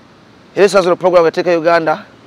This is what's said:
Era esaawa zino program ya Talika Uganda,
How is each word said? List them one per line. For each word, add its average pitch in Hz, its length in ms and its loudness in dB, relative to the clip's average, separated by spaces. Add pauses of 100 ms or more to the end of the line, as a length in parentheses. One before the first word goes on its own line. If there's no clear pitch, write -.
(540)
Era 170 100 2
esaawa 196 180 2
zino 170 140 0
program 175 280 2
ya 160 60 0
Talika 175 280 -2
Uganda, 160 460 -2 (220)